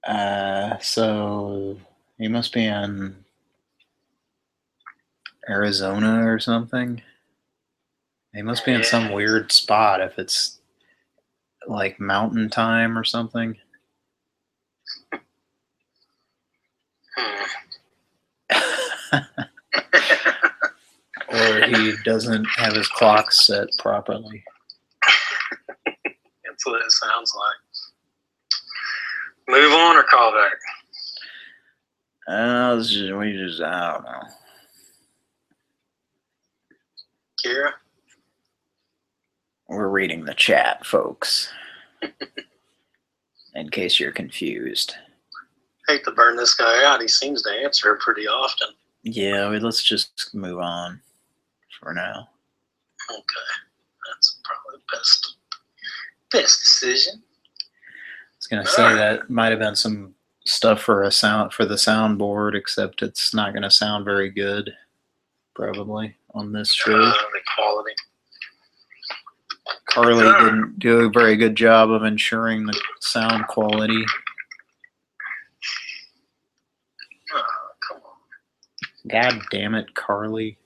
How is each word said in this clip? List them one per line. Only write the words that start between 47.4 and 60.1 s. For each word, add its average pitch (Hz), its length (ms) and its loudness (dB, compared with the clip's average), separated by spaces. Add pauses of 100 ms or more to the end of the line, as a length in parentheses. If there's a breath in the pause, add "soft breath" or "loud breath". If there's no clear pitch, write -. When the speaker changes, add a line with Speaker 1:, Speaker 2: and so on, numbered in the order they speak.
Speaker 2:
to 107 80 -4
answer 113 460 0
pretty 107 300 -2
often. - 420 -2 (340)
Speaker 1:
Yeah, 101 480 -2
we, 107 80 -2
let's 113 240 -2
just - 520 -2
move 90 260 -8
on 87 420 -8 (760)
for - 140 -12
now. 90 340 -8 (840)
Speaker 2:
Okay. - 420 -10 (560)
That's - 340 -2
probably - 380 -12 (100)
best, - 460 0 (960 loud breath)
best - 280 4
decision. - 600 2
Speaker 1:
I - 1160 -20
was - 80 -12
gonna 104 180 -4
say - 180 4
Speaker 2:
All 104 60 8
right. 107 80 4
Speaker 1:
that 107 320 0
might 113 220 2
have 110 80 0
been 107 180 -2
some 101 380 -2 (320)